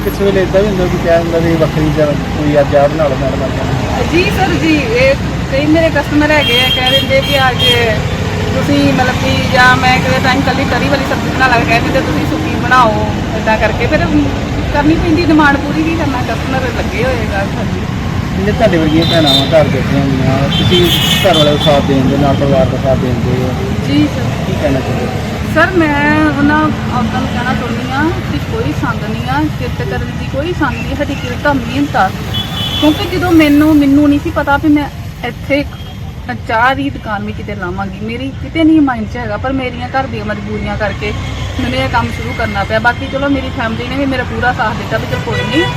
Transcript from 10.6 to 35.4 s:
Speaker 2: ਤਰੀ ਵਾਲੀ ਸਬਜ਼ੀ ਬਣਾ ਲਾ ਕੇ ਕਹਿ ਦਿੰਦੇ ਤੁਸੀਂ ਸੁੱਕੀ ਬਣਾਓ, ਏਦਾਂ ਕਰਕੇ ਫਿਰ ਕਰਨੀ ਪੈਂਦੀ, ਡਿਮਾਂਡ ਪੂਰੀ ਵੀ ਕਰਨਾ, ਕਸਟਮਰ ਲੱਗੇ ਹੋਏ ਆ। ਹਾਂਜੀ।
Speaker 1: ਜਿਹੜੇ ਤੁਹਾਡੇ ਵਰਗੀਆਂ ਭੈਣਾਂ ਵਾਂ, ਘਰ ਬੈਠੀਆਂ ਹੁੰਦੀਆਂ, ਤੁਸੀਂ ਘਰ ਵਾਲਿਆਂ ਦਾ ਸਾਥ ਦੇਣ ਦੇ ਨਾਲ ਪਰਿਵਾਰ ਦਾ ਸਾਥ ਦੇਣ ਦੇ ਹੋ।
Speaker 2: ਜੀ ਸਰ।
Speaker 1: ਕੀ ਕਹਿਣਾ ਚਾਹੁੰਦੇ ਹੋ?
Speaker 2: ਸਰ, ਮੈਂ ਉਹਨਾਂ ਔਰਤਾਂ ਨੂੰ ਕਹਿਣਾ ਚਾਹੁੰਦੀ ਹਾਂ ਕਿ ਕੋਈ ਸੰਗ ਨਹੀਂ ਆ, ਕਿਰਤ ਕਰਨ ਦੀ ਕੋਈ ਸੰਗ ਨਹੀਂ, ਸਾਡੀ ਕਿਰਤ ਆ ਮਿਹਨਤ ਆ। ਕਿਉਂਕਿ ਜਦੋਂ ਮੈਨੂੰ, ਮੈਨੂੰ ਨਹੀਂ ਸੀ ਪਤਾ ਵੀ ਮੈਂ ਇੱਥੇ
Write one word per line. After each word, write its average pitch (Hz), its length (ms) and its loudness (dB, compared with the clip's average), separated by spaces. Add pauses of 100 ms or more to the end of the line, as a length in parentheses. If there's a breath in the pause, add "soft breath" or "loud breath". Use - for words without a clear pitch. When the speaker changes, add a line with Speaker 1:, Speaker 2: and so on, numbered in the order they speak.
Speaker 2:
ਤਰੀ 247 180 0
ਵਾਲੀ 277 200 0
ਸਬਜ਼ੀ 262 260 -2
ਬਣਾ 262 120 2
ਲਾ 240 120 4
ਕੇ 233 60 0
ਕਹਿ 233 140 2
ਦਿੰਦੇ 247 200 0
ਤੁਸੀਂ - 300 -2
ਸੁੱਕੀ - 260 -2
ਬਣਾਓ, 214 520 2 (300)
ਏਦਾਂ 220 200 0
ਕਰਕੇ 220 300 -2
ਫਿਰ 302 120 2 (760)
ਕਰਨੀ 294 220 4
ਪੈਂਦੀ, 339 300 2
ਡਿਮਾਂਡ 302 320 4
ਪੂਰੀ 285 260 -2
ਵੀ 320 120 0
ਕਰਨਾ, 277 220 -2
ਕਸਟਮਰ 247 420 -2 (180)
ਲੱਗੇ 247 260 -2
ਹੋਏ 247 320 0
ਆ। - 20 0
ਹਾਂਜੀ। 196 440 -2 (560)
Speaker 1:
ਜਿਹੜੇ 196 140 0
ਤੁਹਾਡੇ 202 260 2
ਵਰਗੀਆਂ 160 280 4
ਭੈਣਾਂ 160 300 2
ਵਾਂ, - 120 2
ਘਰ 156 160 6
ਬੈਠੀਆਂ 139 380 0
ਹੁੰਦੀਆਂ, - 480 0
ਤੁਸੀਂ - 420 4 (360)
ਘਰ 165 100 4
ਵਾਲਿਆਂ 147 200 4
ਦਾ - 80 -2
ਸਾਥ 143 180 4
ਦੇਣ 135 220 2
ਦੇ 135 120 2
ਨਾਲ 139 180 2
ਪਰਿਵਾਰ 135 300 2
ਦਾ 127 180 0
ਸਾਥ 131 140 2
ਦੇਣ 127 160 0
ਦੇ 127 300 0
ਹੋ। 254 100 -2 (340)
Speaker 2:
ਜੀ 294 280 4
ਸਰ। - 60 -2 (260)
Speaker 1:
ਕੀ - 140 0
ਕਹਿਣਾ - 180 0
ਚਾਹੁੰਦੇ - 260 -2
ਹੋ? - 60 -4 (420)
Speaker 2:
ਸਰ, 320 140 2
ਮੈਂ 302 580 2 (120)
ਉਹਨਾਂ 294 280 2
ਔਰਤਾਂ 247 540 -2
ਨੂੰ 262 140 -2
ਕਹਿਣਾ 247 200 -2
ਚਾਹੁੰਦੀ 254 380 -4
ਹਾਂ 294 180 0 (220)
ਕਿ - 60 -2
ਕੋਈ 233 440 -2
ਸੰਗ 220 300 -4
ਨਹੀਂ 233 180 -4
ਆ, 277 140 0 (160)
ਕਿਰਤ 240 300 -4
ਕਰਨ - 300 -4
ਦੀ - 60 -6
ਕੋਈ 311 340 -4
ਸੰਗ 254 160 0
ਨਹੀਂ, 233 200 -4
ਸਾਡੀ 277 200 -4
ਕਿਰਤ 247 320 -4
ਆ 294 60 2
ਮਿਹਨਤ 262 420 -2
ਆ। 196 140 2 (720)
ਕਿਉਂਕਿ 349 360 0
ਜਦੋਂ 359 140 0
ਮੈਨੂੰ, 302 460 4
ਮੈਨੂੰ 285 320 4
ਨਹੀਂ 285 140 4
ਸੀ 339 80 -4
ਪਤਾ 285 260 0
ਵੀ 320 100 0
ਮੈਂ 294 220 2 (380)
ਇੱਥੇ 269 320 -2